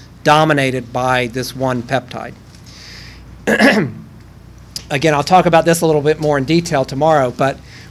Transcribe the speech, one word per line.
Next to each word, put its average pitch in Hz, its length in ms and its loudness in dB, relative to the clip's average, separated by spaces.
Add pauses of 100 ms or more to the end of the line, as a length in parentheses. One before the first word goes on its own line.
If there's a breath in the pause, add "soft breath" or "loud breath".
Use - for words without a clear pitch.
(240 loud breath)
dominated 139 720 2
by 127 340 -2
this 123 280 -8
one 127 260 -4
peptide? 127 540 -8 (1120 loud breath)
<clears throat> 214 460 2 (1000)
Again, 151 220 0
I'll 143 100 0
talk 180 240 4
about 165 180 4
this 170 160 2
a 170 60 2
little 151 140 2
bit 151 180 0
more 151 180 0
in 135 60 -2
detail 160 420 0
tomorrow, 139 460 0
but 135 260 -2 (340 loud breath)